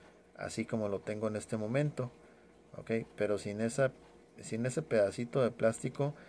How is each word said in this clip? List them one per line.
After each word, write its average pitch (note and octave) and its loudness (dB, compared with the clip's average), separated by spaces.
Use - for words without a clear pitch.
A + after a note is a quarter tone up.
así G#2 -4
como A2 -2
lo G2 -2
tengo G#2+ -2
en G#2+ 0
este G#2 -4
momento, B2+ 0
ok. A2+ -2
Pero G#2 2
sin G#2 -4
esa, B2+ 2
sin A#2 -4
ese - -2
pedacito A#2 2
de A#2 4
plástico C3 0